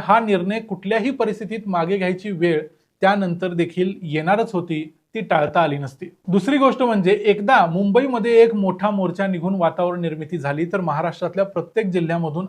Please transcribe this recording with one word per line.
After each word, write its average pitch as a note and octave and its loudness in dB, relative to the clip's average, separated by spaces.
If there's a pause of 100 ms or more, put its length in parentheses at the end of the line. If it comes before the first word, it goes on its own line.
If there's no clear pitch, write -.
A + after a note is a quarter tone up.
हा G#3 6
निर्णय G3+ 0
कुठल्याही G#3+ -2
परिस्थितीत G#3+ -4
मागे F3+ 0
घ्यायची F#3 -2
वेळ E3 0 (420)
त्यानंतर F#3+ 2
देखील F3+ -2 (120)
येणारच F3 0
होती, E3+ -4 (320)
ती A3 -6
टाळता E3 0
आली D3 2
नसती. C#3+ -10 (200)
दुसरी G3 2
गोष्ट C4 2
म्हणजे G3+ 2 (120)
एकदा G3+ 4
मुंबईमध्ये A3 0 (100)
एक A3+ 4
मोठा G3 0
मोर्चा G3 -2
निघून F#3 -2
वातावरण F3 0
निर्मिती D#3 -6
झाली C#3+ -4
तर G3+ 0
महाराष्ट्रातल्या E3+ -2
प्रत्येक G3 -4
जिल्ह्यामधून E3+ -2